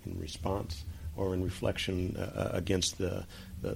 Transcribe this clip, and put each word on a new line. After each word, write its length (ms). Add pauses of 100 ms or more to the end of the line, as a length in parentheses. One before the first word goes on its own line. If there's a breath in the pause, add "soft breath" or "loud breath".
in 140
response 640 (340 loud breath)
or 160
in 120
reflection, 760
uh, 340
uh, 40
against 420
the, 260 (380 loud breath)
the, 140